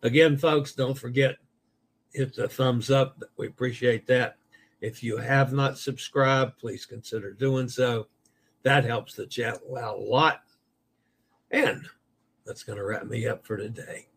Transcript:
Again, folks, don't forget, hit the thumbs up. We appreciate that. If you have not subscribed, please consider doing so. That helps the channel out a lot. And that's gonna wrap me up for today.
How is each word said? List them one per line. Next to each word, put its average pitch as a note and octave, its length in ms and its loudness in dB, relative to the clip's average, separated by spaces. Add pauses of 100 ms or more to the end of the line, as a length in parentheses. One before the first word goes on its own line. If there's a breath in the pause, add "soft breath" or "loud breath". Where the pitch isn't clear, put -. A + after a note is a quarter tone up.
Again, C#3+ 340 6
folks, D3 360 2
don't C3+ 260 -2
forget, B2+ 380 0 (760)
hit C3+ 220 -4
the - 140 -4
thumbs B2+ 420 0
up. C3+ 320 2 (140)
We A2 100 -6
appreciate A#2+ 600 -2
that. B2+ 300 2 (440 soft breath)
If A2+ 220 -10
you A2+ 160 -4
have C3+ 340 2
not C3+ 260 0
subscribed, C3+ 800 0
please - 280 -10
consider G#2+ 460 -10
doing C3 360 0
so. A#2+ 380 0 (560)
That C3+ 220 4
helps A2+ 300 -6
the - 120 -10
channel A#2 500 -6
out A2 220 -8
a - 20 -10
lot. B2+ 420 2 (1080)
And - 360 0 (600)
that's - 160 -14
gonna G2+ 220 -8
wrap G2+ 200 -4
me A2+ 220 -4
up A#2 180 -4
for A2 120 -6
today. G#2+ 500 -12 (100)